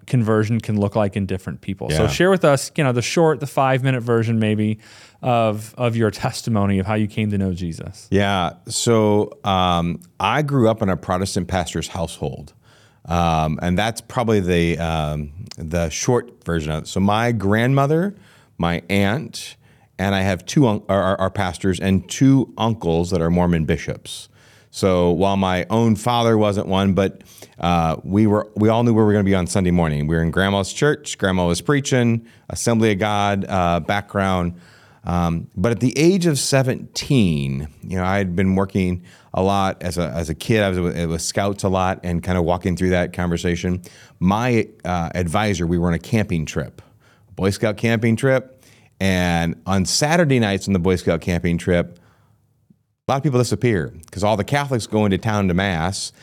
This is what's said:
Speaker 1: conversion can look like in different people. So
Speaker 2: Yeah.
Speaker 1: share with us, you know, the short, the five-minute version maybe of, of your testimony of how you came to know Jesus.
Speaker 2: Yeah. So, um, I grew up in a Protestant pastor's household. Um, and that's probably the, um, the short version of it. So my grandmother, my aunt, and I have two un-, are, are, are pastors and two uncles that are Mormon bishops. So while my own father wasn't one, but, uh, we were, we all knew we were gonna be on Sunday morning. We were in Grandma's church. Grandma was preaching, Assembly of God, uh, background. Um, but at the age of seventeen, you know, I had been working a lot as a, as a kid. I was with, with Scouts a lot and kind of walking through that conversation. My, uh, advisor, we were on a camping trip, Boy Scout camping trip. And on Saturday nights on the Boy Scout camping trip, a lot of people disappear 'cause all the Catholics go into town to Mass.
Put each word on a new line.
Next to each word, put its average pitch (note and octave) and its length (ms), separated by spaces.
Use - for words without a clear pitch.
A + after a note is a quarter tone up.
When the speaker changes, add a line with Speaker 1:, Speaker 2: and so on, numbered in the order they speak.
Speaker 1:
conversion A2 520
can G#2+ 220
look G2+ 160
like G#2 200
in G2+ 100
different F#2 340
people. F#2+ 300
So D#2+ 140
Speaker 2:
Yeah. A2 40
Speaker 1:
share F3 220
with F3 160
us, C#3 300
you D#3 80
know, B2+ 80
the A#2+ 100
short, D#3 380
the C#3 60
five-minute C3 540
version A#2 380
maybe G#2+ 400
of, A2+ 560
of A#2+ 180
your A2+ 160
testimony G2+ 680
of F#2+ 80
how A2 80
you G#2+ 120
came G#2+ 240
to G2+ 60
know F#2+ 160
Jesus. F2 580
Speaker 2:
Yeah. G2 440
So, G#2+ 640
um, F2+ 560
I A2 220
grew C#3 300
up A2 100
in G#2 80
a F2+ 80
Protestant F#2 500
pastor's E2+ 420
household. - 640
Um, D#2+ 560
and F2+ 160
that's G#2+ 240
probably A2+ 380
the, E2+ 400
um, D2+ 540
the E2+ 300
short - 560
version D#2+ 260
of D#2 140
it. - 20
So - 140
my G#2+ 320
grandmother, C#3 800
my E2+ 300
aunt, G2+ 680
and G2 160
I F#2+ 60
have F#2+ 260
two C#3 220
un-, G#2 200
are, G2 140
are, F#2+ 180
are F#2+ 100
pastors F#2 500
and F#2+ 280
two C3+ 480
uncles F2 540
that F2+ 100
are E2 80
Mormon F2 360
bishops. - 640
So F2+ 400
while G2 260
my F#2 320
own A2+ 280
father A#2 420
wasn't G2+ 300
one, F#2+ 240
but, F#2+ 320
uh, E2 460
we G2+ 240
were, G#2 260
we G#2+ 140
all A2+ 160
knew A#2 100
we A2 80
were G#2+ 80
gonna G#2 140
be G2 100
on F2 140
Sunday F2+ 240
morning. D2+ 340
We D#2+ 80
were E2 80
in E2 80
Grandma's G2 420
church. - 460
Grandma F#2 300
was F2 120
preaching, B2 640
Assembly A2+ 420
of F#2+ 80
God, G2+ 480
uh, F2 320
background. F#2+ 720
Um, E2+ 520
but A2+ 160
at F#2+ 80
the B2+ 180
age F3 280
of D3 120
seventeen, E2+ 1300
you F#2 140
know, F2+ 80
I G2 140
had F#2 180
been F#2+ 180
working F#2 480
a F#2 80
lot G2 400
as F2 160
a, D#2+ 120
as D#2+ 200
a D#2 40
kid. A2 280
I G2 60
was F#2 100
with, E2+ 280
with E2 160
Scouts G2+ 420
a G2 40
lot F#2 360
and F2 180
kind F#2 160
of E2+ 60
walking F2 320
through F#2 140
that F2 220
conversation. F2 680
My, A2 480
uh, E2+ 320
advisor, F2+ 500
we F2 100
were F2 120
on E2+ 60
a E2 40
camping F2+ 480
trip, - 340
Boy F#2+ 160
Scout G#2+ 280
camping A2+ 360
trip. C3 480
And F2+ 640
on F#2 200
Saturday D3+ 520
nights G2 300
on G2 40
the F#2+ 60
Boy F#2 160
Scout E2+ 260
camping E2+ 380
trip, F2 400
a C3+ 40
lot - 20
of C#3 60
people B2+ 140
disappear A2 540
'cause F#2+ 140
all G#2 140
the G2+ 60
Catholics C3+ 420
go G#2+ 180
into F#2+ 140
town G#2 300
to F2 40
Mass. F#2 600